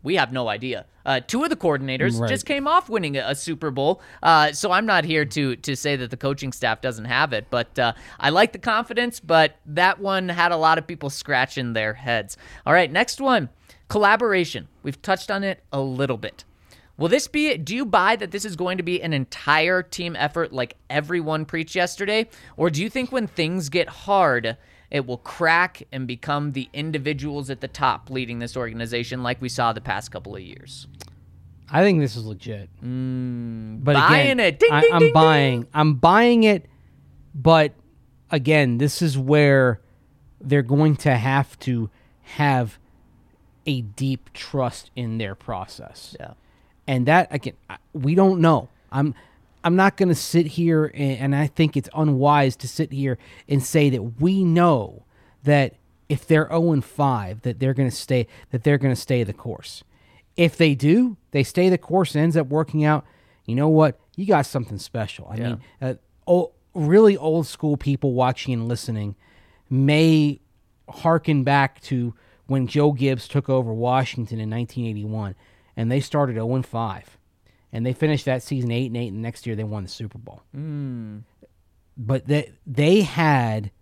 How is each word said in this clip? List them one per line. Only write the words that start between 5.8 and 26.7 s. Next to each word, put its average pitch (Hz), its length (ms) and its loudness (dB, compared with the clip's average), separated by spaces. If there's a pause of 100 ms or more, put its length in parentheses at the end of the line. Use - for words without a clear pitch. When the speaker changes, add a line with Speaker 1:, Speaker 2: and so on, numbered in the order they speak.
Speaker 1:
that 123 140 -8
the 127 60 -12
coaching 139 360 -6
staff 113 260 -2
doesn't 113 260 -8
have 131 280 -2
it, 107 160 -6
but, 120 280 -4
uh, 117 140 0 (300)
I 139 80 2
like 196 240 2
the 190 60 -12
confidence, 233 600 -4
but 160 360 2 (100)
that 175 340 0
one 190 300 -2
had 175 240 0
a 165 40 0
lot 160 200 4
of 156 100 -8
people 147 220 -10
scratching 131 640 -4
their 107 200 -2
heads. 117 440 -6 (280)
All 139 80 2
right, 170 180 4
next 208 280 -2
one, 247 300 0 (400)
collaboration. 202 760 0 (140)
We've 139 200 -10
touched 190 280 -4
on 196 140 -4
it 190 280 -6
a 143 100 -4
little 131 360 -4
bit. - 280 -14 (520)
Will 156 120 -2
this 277 180 2
be, 302 300 -2
do 160 180 -8
you 262 100 -4
buy 202 300 2
that 196 160 -10
this 202 140 -8
is 190 100 -10
going 180 220 -4
to 180 60 -6
be 175 180 -4
an 160 120 -4
entire 156 680 0
team 175 340 -10
effort 151 380 -4
like 123 220 -6 (140)
everyone 156 540 -4
preached 160 320 -8
yesterday? 202 540 -2 (260)
Or 170 140 2
do 151 140 -2
you 220 60 -4
think 247 220 -6
when 247 160 -2
things 165 420 -4
get 165 200 -2
hard, 131 680 0 (340)
it 139 160 -4
will 123 100 -8
crack 170 640 0 (100)
and 131 160 -8
become 147 440 -6
the 131 200 -8